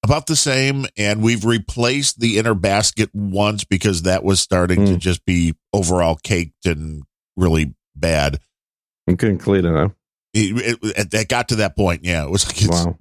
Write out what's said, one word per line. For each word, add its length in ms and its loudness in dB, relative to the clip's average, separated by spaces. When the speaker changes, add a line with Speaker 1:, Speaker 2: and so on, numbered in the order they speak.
Speaker 1:
About 240 0
the 80 0
same, 500 0
and 240 0
we've 240 2
replaced 720 -2
the 180 0
inner 180 2
basket 580 0
once 500 -2
because 400 0
that 200 0
was 160 2
starting 460 2
to 80 4
Speaker 2:
Mm. 60 0
Speaker 1:
just 260 -2
be 300 2
overall 420 2
caked 500 -4
and 380 -4
really 400 2
bad. 440 0
Speaker 2:
And 120 0
couldn't 200 2
clean 260 2
it 100 2
up. 160 2
Speaker 1:
It, 240 0
it, 220 -4
it, 160 -4
it 140 -2
got 220 -2
to 80 0
that 180 -2
point, 300 0
yeah. 180 -2
It 60 -6
was 180 0
like, 140 -8
it's, 80 4
Speaker 2:
Wow. 160 -4